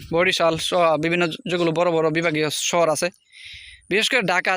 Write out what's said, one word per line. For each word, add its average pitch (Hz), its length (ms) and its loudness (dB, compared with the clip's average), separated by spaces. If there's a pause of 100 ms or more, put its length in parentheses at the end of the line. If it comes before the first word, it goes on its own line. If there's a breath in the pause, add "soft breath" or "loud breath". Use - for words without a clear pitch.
(120)
বরিশাল 170 460 2
সহ 180 240 0 (140)
বিভিন্ন 165 280 0 (260)
যেগুলো 175 280 0
বড় 175 180 2
বড় 160 140 2
বিভাগীয় 156 380 0 (220)
শহর 170 180 4
আছে, 165 200 0 (840 loud breath)
বিশেষ 208 200 0
করে 254 120 2
ঢাকা, 180 340 0